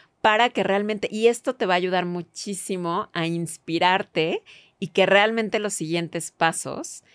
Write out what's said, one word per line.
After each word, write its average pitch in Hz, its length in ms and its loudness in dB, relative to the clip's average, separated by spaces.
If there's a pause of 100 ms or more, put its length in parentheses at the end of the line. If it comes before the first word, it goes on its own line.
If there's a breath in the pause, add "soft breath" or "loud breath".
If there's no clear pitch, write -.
(200 soft breath)
para 220 300 4
que 202 140 -2
realmente, 208 460 0
y 220 180 4
esto 240 260 0
te 233 100 -4
va 185 100 2
a 180 40 2
ayudar 180 260 0
muchísimo 175 1080 -6
a 165 120 -2
inspirarte 170 1160 -2 (360 loud breath)
y 196 100 -6
que 190 180 4
realmente 214 540 4
los 208 120 -4
siguientes 165 580 -4
pasos - 760 -4 (100)